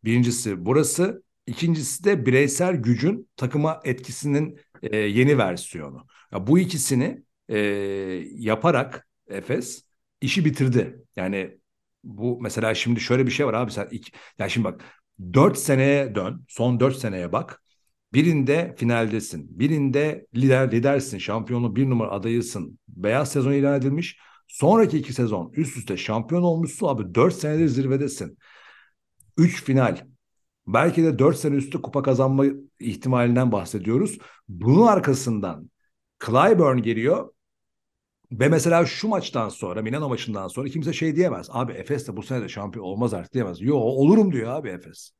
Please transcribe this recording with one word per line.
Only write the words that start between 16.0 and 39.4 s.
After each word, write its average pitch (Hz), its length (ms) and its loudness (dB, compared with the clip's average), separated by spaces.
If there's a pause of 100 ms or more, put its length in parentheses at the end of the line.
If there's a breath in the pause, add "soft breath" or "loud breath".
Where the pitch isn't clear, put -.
dön, 98 320 -6
son 120 320 -2
dört 131 160 2
seneye 92 360 -6
bak. - 320 -6 (500)
Birinde 156 640 2
finaldesin, 113 840 -2
birinde 147 760 0
lider, 131 360 4
lidersin, 131 460 0
şampiyonluğun 113 580 -4
bir 135 140 2
numara 113 220 0
adayısın. 107 760 -6
Beyaz 107 440 -2
sezon 135 200 0
ilan 139 280 2
edilmiş. 139 400 -4 (280 soft breath)
Sonraki 180 500 2
iki 127 160 -4
sezon 107 420 -2
üst 147 220 -2
üste 98 200 -6
şampiyon 117 460 -2
olmuşsun 165 440 0
abi, 104 280 -2
dört 170 180 6
senedir 160 340 0
zirvedesin. 135 680 -2 (1000 soft breath)
Üç 175 260 4
final. 127 340 2 (680)
Belki 160 360 4
de 147 160 2
dört 156 180 6
sene 143 180 -2
üstte 139 260 -4
kupa 131 220 -4
kazanma 135 420 4 (340)
ihtimalinden 120 720 2
bahsediyoruz. 104 640 -2 (320 loud breath)
Bunun 123 380 6
arkasından 117 840 0 (560)
Clyburn 147 520 4
geliyor. 120 560 -2 (960)
Ve 123 180 2
mesela 165 360 4
şu - 220 -6
maçtan 139 420 -2